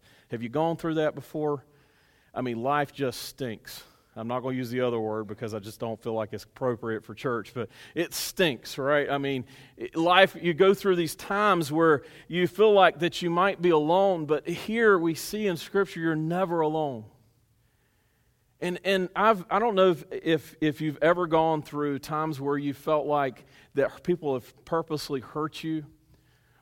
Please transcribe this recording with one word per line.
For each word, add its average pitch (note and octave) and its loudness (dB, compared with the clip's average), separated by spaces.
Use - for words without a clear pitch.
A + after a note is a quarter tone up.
Have A#2 -8
you A#2+ -6
gone D#3+ -2
through D#3+ -4
that D#3 0
before? D3 -6
I A#2 -6
mean, A#2+ -4
life C#3+ 0
just C3+ -4
stinks. - -12
I'm A2+ -10
not B2 -4
gonna C3 -4
use B2+ -6
the B2+ -2
other A#2+ 0
word G#2+ -4
because G#2+ -8
I G#2+ -8
just G#2+ -14
don't A2+ -8
feel A2+ -6
like G#2+ -4
it's G#2+ -10
appropriate A#2 -4
for A2 -16
church, A#2+ -6
but A#2 -8
it E3 -4
stinks, - -4
right? C#3+ 0
I C#3 0
mean, C#3 -4
it, - -12
life, F3+ 6
you E3+ 2
go F#3+ 6
through G3 2
these E3 -2
times G3 0
where D#3 4
you F3 0
feel G#3 4
like F#3 6
that E3+ -2
you F3 -2
might F3 0
be F3 4
alone, E3 4
but D3 -2
here G#3+ 2
we E3 0
see G#3 -6
in F3 0
Scripture F#3+ -4
you're E3 0
never E3+ -2
alone. D3+ -2
And, F3+ -4
and F#3 0
I've, G3 4
I G3 2
don't A3+ 0
know F#3 8
if, D3 -2
if, - -2
if D3+ 0
you've D3+ -4
ever F3 4
gone D#3+ 2
through D3 -4
times D#3 -6
where C#3+ -2
you C#3+ -4
felt D3+ -2
like C#3+ -2
that - -2
people D#3+ -2
have - -10
purposely D#3 -4
hurt D3+ -8
you, D#3+ -6